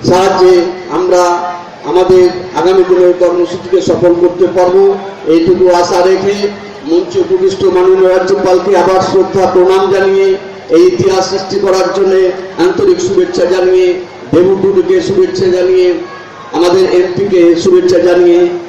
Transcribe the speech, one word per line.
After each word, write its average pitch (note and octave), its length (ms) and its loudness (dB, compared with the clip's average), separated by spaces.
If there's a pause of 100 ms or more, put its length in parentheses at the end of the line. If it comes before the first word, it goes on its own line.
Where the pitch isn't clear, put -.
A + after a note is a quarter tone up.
সাহায্যে F#3 540 2 (280)
আমরা F3 480 0 (460)
আমাদের F3+ 460 2 (260)
আগামী F#3 280 0
দিনের F3+ 360 2
কর্মসূচিকে F3 640 -2
সফল F3 400 0
করতে F3 260 0
পারবো, F#3 500 2 (280)
এইটুকু F3+ 440 2
আশা F3 320 0
রেখে G3+ 460 0 (380)
মঞ্চে F3+ 340 -2
উপবিষ্ট F#3 440 0
মাননীয় F#3 540 2
রাজ্যপালকে F#3 600 0
আবার F#3+ 240 2
শ্রদ্ধা F#3 440 0
প্রণাম F#3+ 480 2
জানিয়ে, F#3+ 420 0 (340)
এই E3+ 180 4
ইতিহাস F#3 420 0
সৃষ্টি G3 300 -6
করার F#3 360 -2
জন্য F#3+ 180 0 (480)
আন্তরিক F3+ 400 0
শুভেচ্ছা F3+ 440 -2
জানিয়ে, F#3 480 0 (400)
দেবটুকে F#3 680 2
শুভেচ্ছা F#3 440 -2
জানিয়ে, F3+ 480 2 (580)
আমাদের F3+ 420 0
এমপিকে F3+ 600 2
শুভেচ্ছা F3+ 440 2
জানিয়ে F3 480 2 (220)